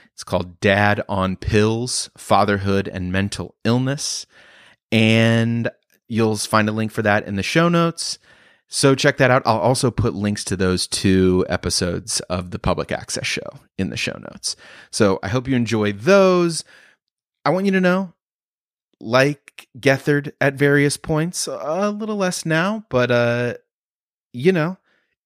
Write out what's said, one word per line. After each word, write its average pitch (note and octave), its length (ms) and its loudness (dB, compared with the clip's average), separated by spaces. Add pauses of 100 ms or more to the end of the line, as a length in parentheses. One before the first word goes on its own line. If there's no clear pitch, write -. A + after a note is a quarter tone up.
(140)
It's - 100 -20
called F2+ 380 -4
Dad G#2 480 2
on F#2+ 260 -2
Pills, A2+ 840 -2
Fatherhood G2 680 0
and F2+ 240 -6
Mental F#2+ 520 -4
Illness. C3 640 -2 (640)
And A2+ 800 2 (380)
you'll A2 300 0
find G#2+ 320 0
a G#2+ 40 -4
link A2 180 -4
for A#2 100 -4
that G#2 260 2
in G2+ 80 -6
the F#2+ 80 -2
show E3 240 2
notes. E3+ 520 -2 (500)
So C3+ 260 4
check C#3 220 2
that C3 120 4
out. B2+ 160 4
I'll A2 140 2
also B2 320 2
put A2 240 -2
links G#2 300 -2
to G2 100 -4
those F#2 320 0
two F#2 640 2
episodes F2+ 720 -4
of F2+ 300 -8
the G2+ 80 -10
Public - 320 -2
Access - 360 -8
Show - 320 -8 (180)
in F#2+ 120 -4
the - 80 -10
show - 200 -6
notes. - 380 -12 (340)
So G2 320 2
I - 60 -8
hope B2 200 -4
you C3 80 0
enjoy G#2+ 380 0
those. F3 720 2 (800)
I C#3+ 60 2
want F#3 140 -2
you G3 80 2
to F#3 80 2
know, F#3 320 0 (840)
like C3 680 0 (100)
Gethard C#3 540 0 (100)
at C#3 140 0
various C#3+ 420 2
points, D#3+ 500 -4
a E3 440 -4
little G#3+ 240 -6
less F#3 320 -4
now, F#3+ 420 -2
but, B2 220 2
uh, A#2+ 440 0 (760)
you C3 200 2
know, F3+ 260 -2 (480)